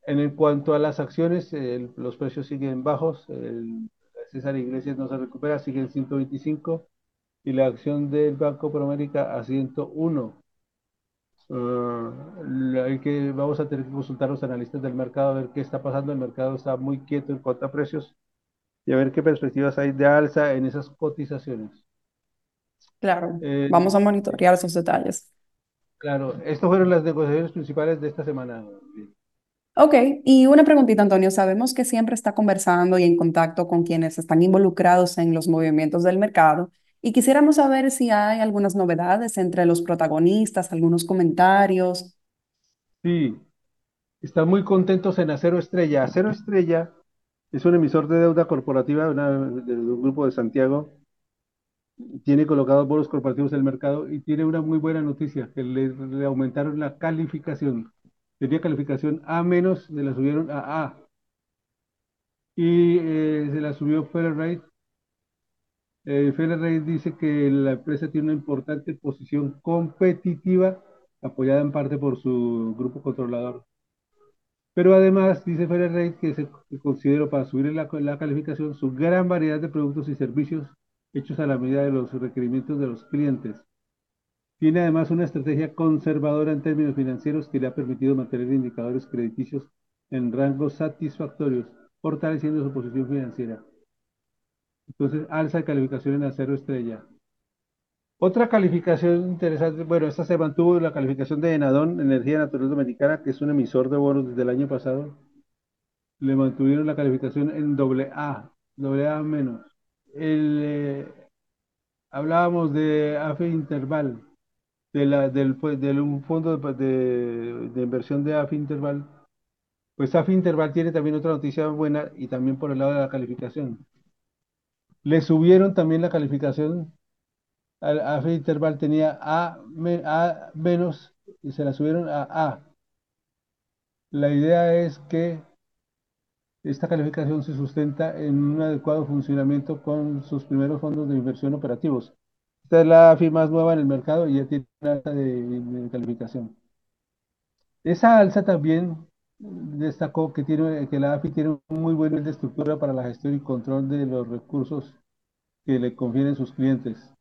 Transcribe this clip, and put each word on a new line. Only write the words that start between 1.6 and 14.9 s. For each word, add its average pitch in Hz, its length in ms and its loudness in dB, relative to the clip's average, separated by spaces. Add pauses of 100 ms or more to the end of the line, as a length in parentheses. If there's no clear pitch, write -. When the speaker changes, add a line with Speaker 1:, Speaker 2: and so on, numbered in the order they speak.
Speaker 1:
los 123 200 -8
precios 135 300 -8
siguen 135 380 -6
bajos, 147 460 -4
el 117 600 -10 (400)
César 135 260 -6
Iglesias 131 420 -6
no 135 100 -6
se 135 80 -6
recupera, 135 420 -6
sigue 139 220 -6
en 131 80 -4
ciento 139 280 -6
veinticinco 151 720 -6 (540)
y 139 120 -6
la 131 120 4
acción 143 440 -4
del 147 260 0
Banco 147 340 -2
Promérica 143 640 -4
a 120 80 -6
ciento 131 460 -4
uno. 151 540 -4 (1080)
Ah, 120 600 -6 (320)
la, 131 400 -2
hay 135 140 -2
que, 143 340 -2
vamos 139 260 -2
a 147 80 -2
tener 135 200 -6
que 135 60 -14
consultar 131 360 -4
a 139 40 -2
los 135 100 -6
analistas 127 400 -8
del 131 100 -6